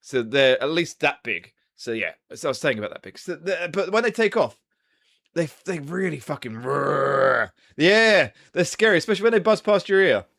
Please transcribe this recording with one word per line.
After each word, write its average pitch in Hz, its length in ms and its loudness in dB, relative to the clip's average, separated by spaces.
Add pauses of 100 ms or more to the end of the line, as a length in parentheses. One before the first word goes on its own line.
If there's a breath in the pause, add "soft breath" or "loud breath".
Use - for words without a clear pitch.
So 127 220 -4
they're 127 400 2
at 139 80 -2
least 165 300 -4
that 143 220 -2
big. 90 300 -8 (240)
So - 160 -10
yeah, 104 200 -4 (220)
so - 140 -6
I - 20 0
was 127 100 -6
saying 135 180 -2
about 104 120 -8
that - 120 -16
big. - 160 -18
So 175 180 -10
the, 175 360 -6
but 180 200 -4
when 220 100 2
they 240 80 0
take 220 260 -2
off, 147 220 -2 (760)
they, 165 140 -2 (160)
they 185 160 -8
really 165 380 -6
fucking 123 380 -10
roar. 135 960 0 (240 soft breath)
Yeah, 196 540 4 (220 soft breath)
they're 175 120 0
scary, 214 340 2
especially 196 260 -2
when 226 80 4
they 226 60 4
buzz 208 220 2
past 202 280 0
your 196 140 4
ear. 120 240 2 (120)